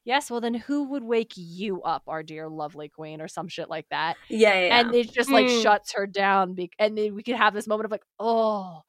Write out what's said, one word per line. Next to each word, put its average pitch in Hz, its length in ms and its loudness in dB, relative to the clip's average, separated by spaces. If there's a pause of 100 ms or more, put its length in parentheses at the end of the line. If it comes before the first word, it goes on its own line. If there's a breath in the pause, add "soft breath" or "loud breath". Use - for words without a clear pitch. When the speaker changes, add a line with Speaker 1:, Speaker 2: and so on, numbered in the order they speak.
Speaker 1:
"Yes, 269 260 -2
well 240 100 -4
then 233 140 -4
who 285 300 -4
would 269 180 -6
wake 226 340 -2
you 180 460 -8
up, 160 240 -4
our 160 160 -8
dear 156 260 -12
lovely 151 400 -10
queen?" 156 320 -14
or 160 80 -10
some 170 200 -10
shit 160 220 -10
like 160 200 -8
that. 156 260 -2 (120)
Speaker 2:
Yeah, 214 260 6
yeah, 185 260 4
Speaker 1:
And 240 140 2
Speaker 2:
yeah. 240 60 6
Speaker 1:
it 233 120 -2
just, 254 180 0
like, 269 160 6
Speaker 3:
Mm. 240 160 4
Speaker 1:
shuts 214 320 2
her 202 120 -2
down. 196 480 2
Be-, 180 240 -6
and 214 180 2
then 214 180 0
we 208 80 -10
could 240 140 -2
have 208 180 4
this 208 120 -6
moment 214 200 -2
of, 202 40 -4
like, 214 140 -8 (160)
"Oh, 208 680 0